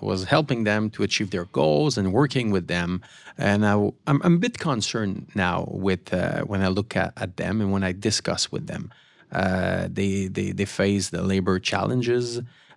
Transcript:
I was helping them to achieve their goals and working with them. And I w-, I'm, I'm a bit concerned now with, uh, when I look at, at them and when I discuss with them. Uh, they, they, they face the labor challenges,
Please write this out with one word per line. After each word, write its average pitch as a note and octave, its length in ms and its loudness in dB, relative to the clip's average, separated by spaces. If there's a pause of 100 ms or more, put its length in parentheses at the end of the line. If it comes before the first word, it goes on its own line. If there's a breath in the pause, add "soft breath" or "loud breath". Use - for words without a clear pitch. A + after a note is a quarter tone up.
I G2+ 40 -6
was F#2+ 180 -2
helping C#3 400 2
them G#2+ 280 2
to - 120 -2
achieve G2+ 280 -2
their F2+ 140 -4
goals D3+ 520 2
and F#2+ 160 0
working C3 360 2
with F#2 180 0
them. F2 340 -2 (360 loud breath)
And G#2 280 2
I G2+ 60 4
w-, G#2 220 2 (140)
I'm, C#3+ 160 4
I'm F3 120 6
a E3+ 40 4
bit A#3+ 180 -2
concerned A2 800 -2
now F2+ 340 0
with, F#2+ 440 -2
uh, F2 300 -2
when G2 180 -2
I F#2+ 80 2
look F#2+ 260 -2
at, F2 220 0
at F#2 180 -8
them F2+ 240 -2
and G2 140 0
when G2 100 0
I F#2 80 0
discuss G2+ 580 -2
with - 180 -8
them. - 220 -10 (440 soft breath)
Uh, F#2 580 0
they, G2 360 -2
they, F#2+ 260 -4
they G2 100 -2
face G2 460 0
the - 120 -4
labor F#2+ 380 2
challenges, A#2+ 800 0 (380 loud breath)